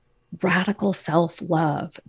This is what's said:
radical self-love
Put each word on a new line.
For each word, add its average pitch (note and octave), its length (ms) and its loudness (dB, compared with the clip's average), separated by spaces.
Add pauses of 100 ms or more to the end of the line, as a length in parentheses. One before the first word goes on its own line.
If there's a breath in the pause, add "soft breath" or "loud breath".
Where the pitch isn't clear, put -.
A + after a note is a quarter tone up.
(420)
radical F#3+ 500 0
self-love E3 1040 0 (100)